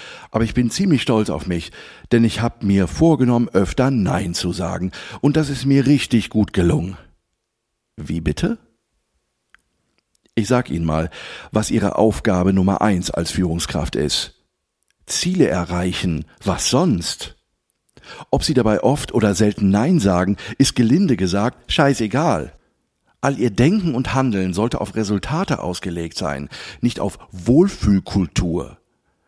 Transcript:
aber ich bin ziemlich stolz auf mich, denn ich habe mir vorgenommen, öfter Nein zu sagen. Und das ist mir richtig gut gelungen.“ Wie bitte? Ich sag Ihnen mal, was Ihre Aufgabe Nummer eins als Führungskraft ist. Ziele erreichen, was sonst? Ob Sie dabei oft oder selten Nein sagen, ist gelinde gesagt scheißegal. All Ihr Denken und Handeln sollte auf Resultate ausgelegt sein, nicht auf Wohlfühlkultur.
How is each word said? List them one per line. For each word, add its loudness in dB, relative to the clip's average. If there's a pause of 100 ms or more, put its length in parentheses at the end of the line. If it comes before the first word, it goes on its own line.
(320)
aber 0
ich -2
bin 2
ziemlich 2
stolz 0
auf -4
mich, -4 (400)
denn 6
ich 0
habe -4
mir 4
vorgenommen, 2
öfter 0
Nein -2
zu -4
sagen. -4 (300)
Und 2
das 0
ist -6
mir 4
richtig 2
gut 0
gelungen.“ 0 (960)
Wie -6
bitte? -4 (1800)
Ich -2
sag 0
Ihnen -4
mal, -2 (420)
was -2
Ihre 0
Aufgabe 2
Nummer 2
eins 0
als -4
Führungskraft -2
ist. -4 (720)
Ziele 0
erreichen, -2 (180)
was -2
sonst? 0 (920)
Ob 0
Sie -2
dabei 2
oft 0
oder 2
selten 2
Nein 2
sagen, 2 (220)
ist 2
gelinde 4
gesagt -2
scheißegal. 0 (720)
All -2
Ihr 0
Denken 2
und -2
Handeln 0
sollte -2
auf -6
Resultate -2
ausgelegt -6
sein, -6 (320)
nicht -2
auf -4 (140)
Wohlfühlkultur. 0 (500)